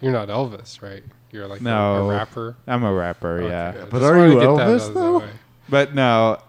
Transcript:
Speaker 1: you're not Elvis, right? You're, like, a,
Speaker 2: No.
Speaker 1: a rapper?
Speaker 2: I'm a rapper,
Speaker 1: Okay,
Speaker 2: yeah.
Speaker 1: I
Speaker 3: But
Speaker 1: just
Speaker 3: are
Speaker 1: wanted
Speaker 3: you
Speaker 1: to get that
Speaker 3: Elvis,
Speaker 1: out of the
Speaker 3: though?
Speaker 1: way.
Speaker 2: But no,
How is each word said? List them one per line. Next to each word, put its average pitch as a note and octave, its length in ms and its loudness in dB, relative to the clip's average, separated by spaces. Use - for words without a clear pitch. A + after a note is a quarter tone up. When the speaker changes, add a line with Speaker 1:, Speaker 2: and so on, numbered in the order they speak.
Speaker 1:
you're C3 120 -2
not G#2+ 160 -4
Elvis, A2 520 -8
right? G2 220 -18
You're, G2+ 160 -14
like, G2 140 -14
a, B2 40 -10
Speaker 2:
No. G2+ 440 0
Speaker 1:
a G2+ 60 -2
rapper? A2+ 420 -8
Speaker 2:
I'm B2 160 -4
a G#2 120 -2
rapper, F2 460 -4
Speaker 1:
Okay, F2 100 -4
Speaker 2:
yeah. F2 260 -6
Speaker 1:
I - 80 -16
Speaker 3:
But - 140 -18
Speaker 1:
just - 60 0
Speaker 3:
are D#3+ 120 4
Speaker 1:
wanted E3+ 160 8
Speaker 3:
you B2 80 6
Speaker 1:
to B2 60 6
get D3 100 4
that C3 120 2
Speaker 3:
Elvis, A#3 120 2
Speaker 1:
out - 80 -8
of - 60 -10
the F#4 60 -2
Speaker 3:
though? F4 180 2
Speaker 1:
way. G#2+ 120 -6
Speaker 2:
But C#3 260 0
no, A#2 440 2